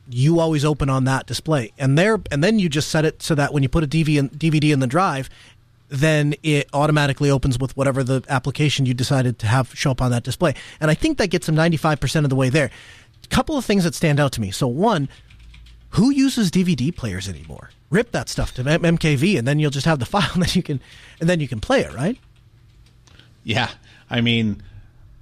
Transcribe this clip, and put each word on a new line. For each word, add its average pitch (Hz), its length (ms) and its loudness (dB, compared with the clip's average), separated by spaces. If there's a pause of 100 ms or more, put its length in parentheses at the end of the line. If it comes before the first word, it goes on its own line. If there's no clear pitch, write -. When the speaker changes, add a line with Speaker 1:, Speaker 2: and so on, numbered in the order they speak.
Speaker 1:
you 143 300 2
always 156 260 0
open 147 240 0
on 131 160 0
that 131 220 -2
display." 131 500 -2
And 139 200 2
there, 208 220 4 (120)
and 143 120 0
then 220 140 2
you 180 100 2
just 143 220 -4
set 156 160 0
it - 160 -4
so 165 140 -2
that 139 180 0
when 147 80 0
you 135 80 2
put 170 140 0
a 147 40 0
D 160 140 0
V 151 160 2
in, 139 120 2
D 160 200 -2
V 156 100 2
D 151 120 4
in 135 80 2
the 131 80 2
drive, 143 420 -2 (600)
then 147 520 2
it 147 320 0
automatically 147 560 2
opens 135 300 2
with 131 180 -6
whatever 135 260 0
the 131 240 0
application 139 600 0
you 127 80 0
decided 127 420 0
to - 80 -6
have 123 300 0
show - 160 -2
up 127 100 -4
on 127 80 0
that 120 140 -2
display. 139 320 -2 (240)
And 190 100 0
I 156 60 2
think 320 240 0
that 220 80 0
gets 170 180 -2
them 160 80 0
ninety-five 160 460 2
percent 147 260 0
of 131 60 0
the 135 40 0
way 131 140 2
there. 135 220 0 (520)
A - 40 -20
couple - 280 0
of 254 100 -2
things 202 180 2
that 165 100 -2
stand 147 260 0
out 143 120 0
to 117 100 -6
me. 95 80 -6
So 117 160 -4
one, 147 440 0 (800)
who 240 200 4
uses 262 400 2
D 185 140 2
V 175 120 0
D 123 160 -2
players 98 380 -8
anymore? 78 400 -16 (220)
Rip 208 220 0
that 135 160 -6
stuff - 260 -4
to 123 120 -6
M-, 160 160 2
M 170 140 4
K 151 180 0
V, 165 220 2
and 117 100 -2
then 147 120 2
you'll 151 100 0
just 135 160 -4
have 160 140 2
the 120 60 -4
<laughs> - 20 -4
file, 175 260 0
and 180 80 0
then 160 120 0
you 185 100 0
can, 143 180 -6 (380)
and 165 100 0
then 180 100 2
you 139 80 -4
can 113 120 -8
play 254 220 0
it, 73 120 -6
right? 160 240 -4 (1300)
Speaker 2:
Yeah. 117 260 -2 (420)
I 120 100 0
mean, 117 420 0 (580)